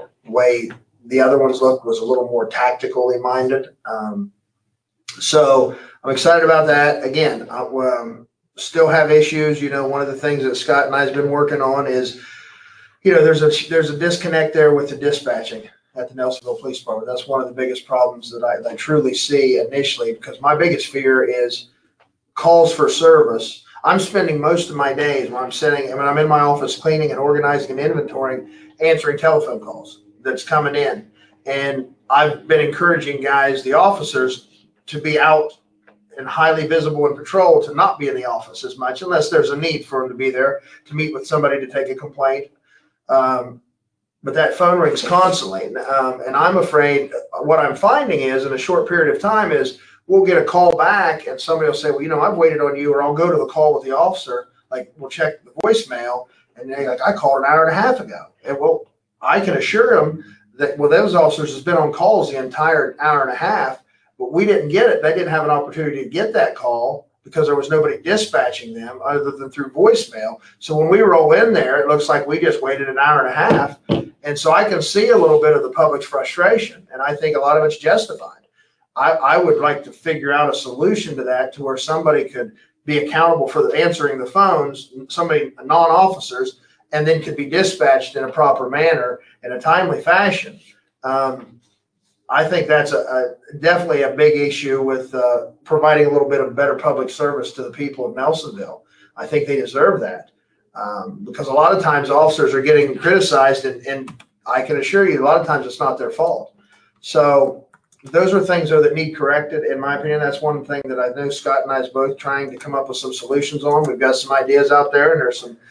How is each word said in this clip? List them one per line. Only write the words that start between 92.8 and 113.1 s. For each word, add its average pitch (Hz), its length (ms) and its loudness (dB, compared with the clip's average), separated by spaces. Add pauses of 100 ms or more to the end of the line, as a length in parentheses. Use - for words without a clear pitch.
a, 127 420 -2 (180)
a, 147 40 -12
definitely 165 460 2
a 135 80 -2
big 151 260 4
issue 139 440 -2
with, 131 320 -4
uh, 123 340 0 (160)
providing 151 420 4
a 147 40 2
little 143 200 2
bit 139 100 2
of 120 160 -4
better 143 200 0
public 135 340 -2
service 143 440 -4
to 131 100 -10
the - 80 -12
people 139 340 -8
of 110 100 -8
Nelsonville. 131 640 -4 (360)
I - 80 -12
think 147 220 -2
they 139 80 0
deserve 135 460 2
that, - 300 -10 (440)
um, 104 480 -10
because 135 240 -10
a 135 60 -4
lot 160 220 6
of - 60 0
times 143 280 0
officers 147 440 4
are 135 80 0
getting 143 340 4
criticized, 139 720 2
and, 123 220 -8
and 135 360 -10 (220)
I 127 160 -2
can 147 160 -4
assure 190 320 2
you 143 120 0
a 135 40 2
lot 160 160 4
of 165 60 -6
times 139 180 -2
it's 123 140 -10
not 131 180 -2
their 120 140 -6
fault. - 440 -4 (460)
So 143 640 2 (380)
those 185 280 2
are 190 80 4
things, 175 280 0
though, 151 120 6
that 147 120 4
need 160 220 -4
corrected. 147 480 -2
In 135 160 -4
my 143 180 -4
opinion, 151 220 -2
that's 143 220 -4
one 147 240 -4
thing 143 200 -6
that 127 140 -6
I 123 100 -2
know 139 200 -6
Scott 135 340 -2
and 139 80 -6
I 135 80 -2
is 127 80 -6
both 135 300 -2
trying 139 340 -6
to 127 60 -14
come 143 180 -10
up 135 140 -4
with 127 80 -10
some 131 160 -10